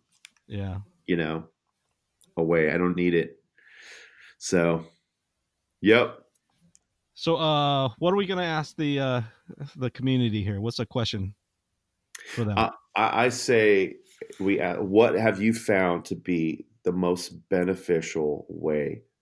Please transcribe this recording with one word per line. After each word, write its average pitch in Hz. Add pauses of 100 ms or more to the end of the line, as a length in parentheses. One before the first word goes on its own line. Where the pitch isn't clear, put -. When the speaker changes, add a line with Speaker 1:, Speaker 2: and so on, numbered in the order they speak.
(460)
Speaker 1:
Yeah. 98 (260)
Speaker 2:
you 87
know, 80 (920)
away. 82
I 85
don't 90
need 87
it. 82 (1000)
So, 85 (960)
yep. 113 (960)
Speaker 1:
So, 165
uh, 143
what 175
are -
we 202
gonna 180
ask 160
the, 143
uh, 127 (540)
the 127
community 123
here? 101
What's 117
the 117
question 104 (1000)
for 120
them? 104
Speaker 2:
I, 113 (260)
I, 110
I 127
say 107 (420)
we, 98
uh, 90
what 104
have 107
you 110
found 95
to 87
be 82 (180)
the 90
most 90
beneficial 85
way 78 (200)